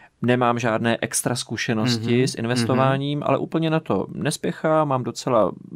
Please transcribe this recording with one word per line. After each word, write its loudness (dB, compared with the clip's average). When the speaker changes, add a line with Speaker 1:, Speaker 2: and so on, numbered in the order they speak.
Speaker 1:
nemám 2
žádné 0
extra -2
zkušenosti 0
Speaker 2:
Mhm, 4
Speaker 1:
s -6
investováním, 0
Speaker 2:
mhm. -4
Speaker 1:
ale 4
úplně -2
na 2
to -2
nespěchám, 0
mám 0
docela 2